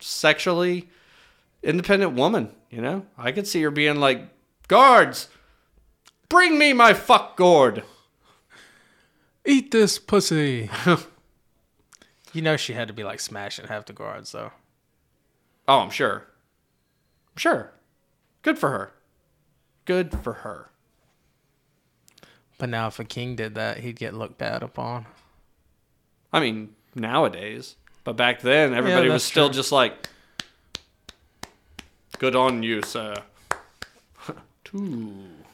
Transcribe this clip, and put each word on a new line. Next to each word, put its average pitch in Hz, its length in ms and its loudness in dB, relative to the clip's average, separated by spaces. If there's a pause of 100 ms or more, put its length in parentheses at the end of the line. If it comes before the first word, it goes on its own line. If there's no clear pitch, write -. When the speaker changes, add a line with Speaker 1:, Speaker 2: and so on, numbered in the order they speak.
Speaker 1:
sexually 175 880 -2 (760)
independent 180 500 0
woman, 135 400 0 (180)
you 117 100 -12
know? 175 240 -6 (140)
I 123 140 -4
could 196 140 -8
see 175 160 -4
her 151 80 0
being 147 260 0
like, 135 260 2 (460)
"Guards, 208 600 6 (1000)
bring 349 300 6
me 294 140 6
my 233 220 8
fuck - 420 2
gourd." 143 460 6 (1600)
Speaker 2:
Eat 277 260 2
this 220 280 2
pussy. 143 720 -2 (160)
<laughs> 175 100 4 (1400)
You 160 100 -8
know 156 160 0
she - 160 -8
had 117 140 -8
to 98 40 -16
be, 107 100 -14
like, 104 160 -10
smashing 104 500 -14
half 107 180 -10
the 104 80 -20
guards, 104 380 -16
though. 110 180 -14 (1160)
Speaker 1:
Oh, 135 120 6
I'm 98 100 -2
sure. 104 380 -4 (1040)
I'm - 80 -20
sure. 123 340 -2 (680)
Good 311 160 -2
for 147 100 0
her. 101 240 -6 (960)
Good 180 260 -2 (100)
for 113 120 -8
her. 87 340 -16 (1900)
Speaker 2:
But 127 100 -6
now 113 200 -6
if - 100 -12
a 117 60 -12
king 123 320 -10
did 110 180 -8
that, 110 240 -8
he'd 117 200 -12
get 107 140 -10
looked 110 240 -12
bad 120 260 -8
upon. 120 440 -10 (1200)
Speaker 1:
I 160 100 0
mean, 110 340 -6 (200)
nowadays. 113 840 -6 (280)
But 117 140 -8
back 123 240 0
then, 139 300 2
Speaker 2:
Yeah, 120 60 -2
Speaker 1:
everybody 131 300 2
was 123 140 0
Speaker 2:
that's - 100 -6
Speaker 1:
still 147 160 4
Speaker 2:
true. 131 60 -6
Speaker 1:
just 135 180 -4
like, 123 340 0 (2000)
"Good 131 180 0
on 127 260 2
you, 113 200 -4
sir." 107 320 -10 (1120)
<laughs> - 360 -20
Too 127 500 -12 (400)